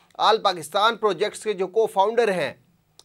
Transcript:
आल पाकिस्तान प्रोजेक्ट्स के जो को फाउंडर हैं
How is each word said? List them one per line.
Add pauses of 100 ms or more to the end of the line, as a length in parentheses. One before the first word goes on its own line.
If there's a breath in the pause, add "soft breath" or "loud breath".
(200 soft breath)
आल
पाकिस्तान
प्रोजेक्ट्स
के
जो
को
फाउंडर
हैं (500)